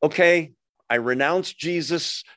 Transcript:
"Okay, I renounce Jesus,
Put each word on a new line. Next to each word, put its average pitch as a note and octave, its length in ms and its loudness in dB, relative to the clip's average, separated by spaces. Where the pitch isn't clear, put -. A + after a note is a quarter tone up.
"Okay, E3+ 520 2
I A#2 60 0
renounce C3 580 0
Jesus, E3 680 -4